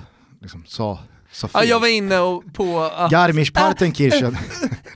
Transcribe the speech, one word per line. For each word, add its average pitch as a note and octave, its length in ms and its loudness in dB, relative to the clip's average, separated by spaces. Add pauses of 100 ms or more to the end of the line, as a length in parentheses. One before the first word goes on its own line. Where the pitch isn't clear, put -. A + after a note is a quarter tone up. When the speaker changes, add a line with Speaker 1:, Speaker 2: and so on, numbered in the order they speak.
(420)
Speaker 1:
liksom F2 260 -18
sa, G#2 320 -6 (320)
sa - 220 -10
Speaker 2:
Ja, - 60 2
Speaker 1:
fel. A#3 100 4
Speaker 2:
jag A#3 100 2
var A#3 80 2
inne G3 320 0
och F3+ 240 -2 (100)
på F3 280 -2
att D#3+ 300 -2
Speaker 1:
Garmisch-Partenkirchen. D#3+ 1200 2 (600)